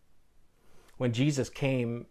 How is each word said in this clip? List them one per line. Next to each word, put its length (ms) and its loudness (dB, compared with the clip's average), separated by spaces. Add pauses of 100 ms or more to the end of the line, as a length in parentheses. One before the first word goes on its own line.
(960)
When 160 0
Jesus 360 2
came 640 -2